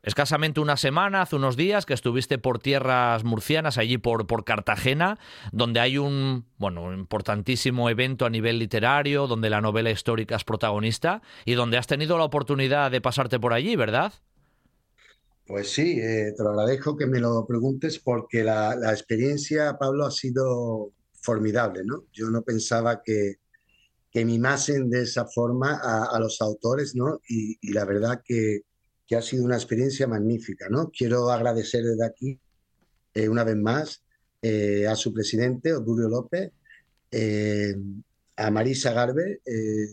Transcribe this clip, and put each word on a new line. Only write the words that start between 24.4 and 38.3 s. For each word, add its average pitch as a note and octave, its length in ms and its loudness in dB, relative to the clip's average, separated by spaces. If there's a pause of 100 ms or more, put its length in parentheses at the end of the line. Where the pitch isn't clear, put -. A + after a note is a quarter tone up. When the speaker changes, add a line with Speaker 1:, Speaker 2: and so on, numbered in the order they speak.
Speaker 2:
de B2 140 2
esa A#2+ 220 -2
forma B2+ 580 -2
a, A2+ 340 0
a A2+ 40 2
los A2 200 -2
autores, B2 540 -2
¿no? B2+ 240 0 (100)
Y, A2 320 -2
y G2+ 120 -6
la G2+ 120 0
verdad G#2+ 400 0
que, A2 360 0 (480)
que A#2 60 2
ha A#2 80 2
sido B2+ 220 -2
una B2 100 2
experiencia C3 540 0
magnífica, A2 600 -2
¿no? D#3 220 0
Quiero B2 400 2
agradecer A#2 540 0
desde A2+ 200 2
aquí, C3 360 -6 (720)
eh, A2 140 2
una A#2 160 2
vez A2 100 2
más, A#2+ 480 0 (400)
eh, G#2 460 2
a A2 80 2
su A2 180 -4
presidente, B2 580 0
Obdulio A#2 360 0
López, E3+ 420 -4 (640)
eh, G#2 600 0 (640)